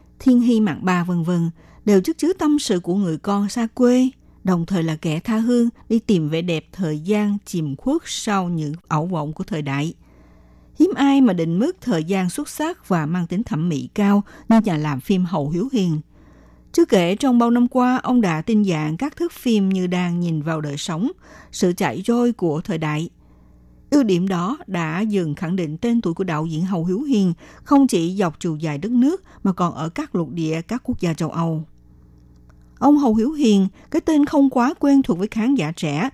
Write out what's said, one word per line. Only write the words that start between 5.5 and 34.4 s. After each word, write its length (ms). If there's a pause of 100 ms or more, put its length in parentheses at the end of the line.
đi 100
tìm 300
vẻ 140
đẹp 300
thời 260
gian 460
chìm 320
khuất 280
sau 440
những 240 (160)
ảo 180
vọng 260
của 120
thời 180
đại. 320 (840)
Hiếm 180
ai 240
mà 120
định 260
mức 220
thời 240
gian 260
xuất 180
sắc 400
và 180
mang 200
tính 160
thẩm 260
mỹ 260
cao 280 (260)
như 160
nhà 120
làm 240
phim 240
Hầu 260
Hiếu 220
Hiền. 280 (720)
Chưa 120
kể, 320
trong 220
bao 120
năm 180
qua, 280
ông 240
đã 220
tinh 220
dạng 320
các 200
thước 160
phim 360
như 180
Đang 340
Nhìn 220
Vào 180
Đời 160
Sống, 340 (420)
Sự 200
Chạy 320
Trôi 280
Của 280
Thời 180
Đại. 320 (800)
Ưu 120
điểm 260
đó 380
đã 340
dần 340
khẳng 220
định 220
tên 220
tuổi 140
của 100
đạo 220
diễn 180
Hầu 200
Hiếu 180
Hiền 300 (320)
không 220
chỉ 300
dọc 240
chiều 160
dài 220
đất 140
nước 300 (200)
mà 100
còn 220
ở 140
các 260
lục 160
địa 380
các 160
quốc 160
gia 140
châu 160
Âu. 340 (1120)
Ông 200
Hầu 160
Hiếu 180
Hiền, 360 (220)
cái 100
tên 260
không 240